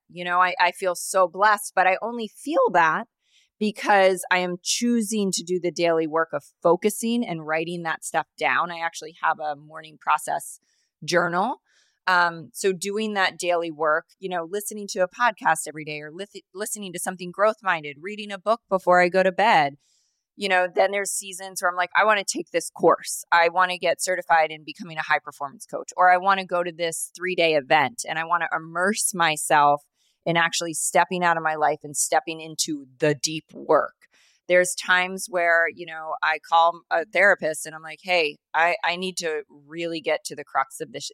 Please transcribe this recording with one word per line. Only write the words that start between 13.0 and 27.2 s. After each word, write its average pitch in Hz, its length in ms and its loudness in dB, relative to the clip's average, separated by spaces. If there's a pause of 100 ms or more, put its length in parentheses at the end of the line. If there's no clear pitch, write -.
that 180 240 0
daily 170 340 -2
work, 156 360 0 (120)
you 185 80 -10
know, 180 220 -4
listening 208 400 -8
to 208 100 -6
a 180 80 2
podcast 170 600 -2
every 156 180 -12
day 151 160 -8
or 151 100 -14
lith-, 185 240 -12 (180)
listening 202 380 -8
to 170 80 -10
something 180 320 -8
growth-minded, 175 720 -2
reading 208 300 -10
a 196 80 -10
book 220 280 -2
before 180 320 4
I 180 80 6
go 185 160 2
to 190 80 2
bed. 175 440 4 (600)
You 202 140 -4
know, 180 240 4
then 190 180 4
there's 202 200 -2
seasons 190 500 -10
where 185 80 2
I'm 180 80 -4
like, 180 180 0
"I 190 80 4
wanna 208 220 2
take - 260 -6
this 165 200 -2
course. - 600 2
I 170 160 6
wanna 180 300 0
get 165 240 -2
certified 170 500 2
in 156 140 -16
becoming 156 320 -14
a 156 60 -4
high 151 160 0
performance 143 460 -12
coach," - 300 -10
or, 180 160 6
"I 180 60 6
wanna 190 280 0
go 175 180 -2
to 175 120 -6
this 165 400 -6
three-day 165 380 0